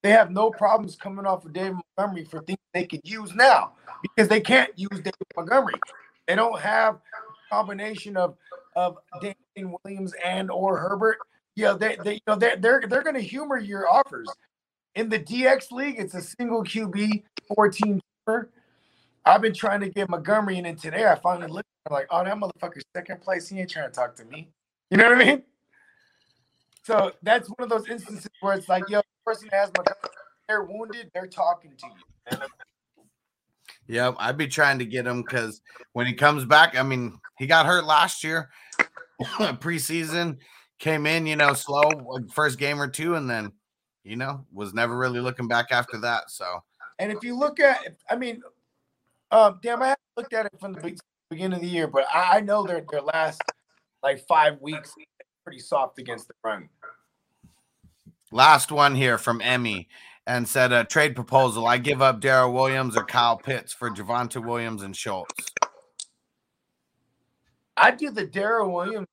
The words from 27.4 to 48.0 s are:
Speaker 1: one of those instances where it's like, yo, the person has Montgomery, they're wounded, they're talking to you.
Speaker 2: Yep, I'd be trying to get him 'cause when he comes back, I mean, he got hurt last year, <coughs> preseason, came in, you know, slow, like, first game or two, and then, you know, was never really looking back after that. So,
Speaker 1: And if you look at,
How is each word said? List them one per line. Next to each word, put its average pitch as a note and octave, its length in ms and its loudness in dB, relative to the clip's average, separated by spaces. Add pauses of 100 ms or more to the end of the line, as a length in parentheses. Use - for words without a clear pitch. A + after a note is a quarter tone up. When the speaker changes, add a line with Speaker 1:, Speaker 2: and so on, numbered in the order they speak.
Speaker 1:
one A#3+ 160 -10
of A3 40 -10
those A3 200 -2
instances G#3 420 -12 (100)
where G3 140 0
it's F#3+ 140 -8
like, F#3 200 0
yo, G#3 100 2
the G3+ 60 2 (200)
person A3 280 -6
has G3 240 2
Montgomery, F#3+ 400 0 (320)
they're G#3+ 160 0
wounded, G#3+ 500 -14
they're F#3 120 -8
talking D#3 500 -2
to - 100 -20
you. - 520 -12 (1500)
Speaker 2:
Yep, A#2+ 320 -2
I'd B2 180 -4
be D3+ 120 -4
trying C#3 300 2
to B2+ 60 -6
get A#2+ 220 -6
him B2 160 -4
'cause A2+ 380 -6 (320)
when A#2+ 140 -2
he B2 80 -4
comes C#3+ 300 4
back, D3+ 320 6
I C3 60 2
mean, B2+ 360 -4 (200)
he C3 80 -6
got E3 200 6
hurt F3 180 2
last D3+ 400 2
year, D#3+ 260 -4 (420)
<coughs> - 280 -20
preseason, D#3+ 1160 -4 (420)
came D#3 260 0
in, D#3+ 200 0
you D#3 100 -2
know, C#3+ 180 4
slow, C#3+ 280 0
like, C3 460 -2
first D3 300 -2
game C#3+ 240 -4
or C#3 60 -4
two, D#3+ 260 -4
and C#3 160 -4
then, G#2+ 220 -6 (500)
you G#2+ 140 -14
know, C3+ 360 -8
was G2 220 -10
never A#2+ 240 -2
really B2 220 -2
looking B2 260 -6
back A#2 240 0
after A#2+ 280 -2
that. A#2 340 -4
So, F2+ 320 -10 (340)
Speaker 1:
And G#3 140 -6
if G#3 100 -10
you A#3+ 160 -8
look D4 220 -2
at, B3+ 340 2 (160)